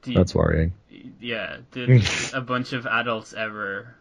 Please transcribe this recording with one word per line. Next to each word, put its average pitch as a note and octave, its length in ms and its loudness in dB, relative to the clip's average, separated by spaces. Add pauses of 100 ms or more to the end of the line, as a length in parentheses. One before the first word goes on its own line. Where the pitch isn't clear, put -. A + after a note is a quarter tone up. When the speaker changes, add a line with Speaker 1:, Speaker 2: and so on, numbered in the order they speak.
Speaker 1:
Do C3 100 -10
you, - 60 4
Speaker 2:
That's F2+ 160 4
worrying. D#2+ 380 2 (480)
Speaker 1:
yeah. A2 380 -6 (140)
Did B2 300 6 (180)
Speaker 2:
<laughs> - 140 -6
Speaker 1:
a C3 60 -2
bunch B2 320 -4
of B2 140 -6
adults A2+ 480 -2
ever G#2+ 680 -6